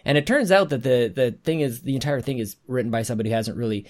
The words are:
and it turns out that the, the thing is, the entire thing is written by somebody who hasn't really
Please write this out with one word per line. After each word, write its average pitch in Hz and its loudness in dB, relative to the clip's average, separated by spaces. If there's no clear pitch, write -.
and 143 4
it 143 -2
turns 240 2
out 190 6
that 131 -2
the, 123 2
the 127 0
thing 160 0
is, 123 -4
the 135 -4
entire 135 -2
thing 131 -4
is 107 -6
written 123 -2
by 113 0
somebody 110 -2
who 113 2
hasn't 110 -2
really 110 -4